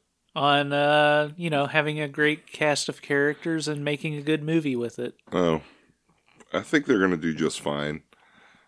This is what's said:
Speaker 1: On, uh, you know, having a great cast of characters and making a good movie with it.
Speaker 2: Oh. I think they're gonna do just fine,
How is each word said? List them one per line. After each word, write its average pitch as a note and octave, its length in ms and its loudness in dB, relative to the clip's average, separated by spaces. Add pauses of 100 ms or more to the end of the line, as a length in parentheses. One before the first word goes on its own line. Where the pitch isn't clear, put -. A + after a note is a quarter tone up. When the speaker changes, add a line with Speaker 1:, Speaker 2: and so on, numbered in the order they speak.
(360)
Speaker 1:
On, C#3+ 380 2
uh, D3 600 4
you E3+ 160 -6
know, C#3+ 160 0
having D3+ 320 -2
a D3+ 80 -4
great D3+ 440 -2
cast D3 380 0
of - 140 -12
characters D3 640 0
and D3 180 -4
making D3 300 -4
a D3 60 -8
good D3+ 200 0
movie D3+ 340 0
with A#2+ 220 -4
it. A#2+ 160 -6 (180)
Speaker 2:
Oh. E2+ 300 2 (920)
I F#2+ 80 -2
think C#3+ 240 0
they're A#2+ 140 4
gonna F#2 180 4
do D#2+ 160 -2
just D2+ 280 -2
fine, D2 400 -4 (680)